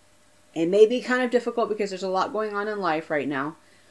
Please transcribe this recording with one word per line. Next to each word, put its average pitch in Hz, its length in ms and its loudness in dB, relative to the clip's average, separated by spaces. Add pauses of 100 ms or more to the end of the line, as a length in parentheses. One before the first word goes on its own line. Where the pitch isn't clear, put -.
(540)
It 165 120 0
may 196 180 8
be 240 160 2
kind 247 220 0
of 247 80 0
difficult 233 400 0
because 208 200 -4
there's 185 120 -8
a 190 60 -4
lot 185 240 0
going 208 220 -4
on 202 140 -4
in 208 100 -6
life 165 300 -2
right 147 180 -2
now, 147 300 -4 (340)